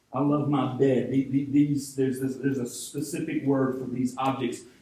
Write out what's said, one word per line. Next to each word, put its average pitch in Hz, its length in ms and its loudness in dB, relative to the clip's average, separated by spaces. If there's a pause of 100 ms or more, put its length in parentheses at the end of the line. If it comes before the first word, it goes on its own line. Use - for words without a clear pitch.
(120)
"I 127 80 -2
love 143 280 2
my 131 260 0
bed." 131 360 2
The-, 135 180 2
the-, 139 220 0
these, 143 460 2
there's 131 220 0
this, 135 180 -2
there's 135 220 -2
a 120 80 -4
specific 151 800 -6
word 135 340 2
for 123 60 -6
these 123 320 -2
objects. 135 440 -2 (220)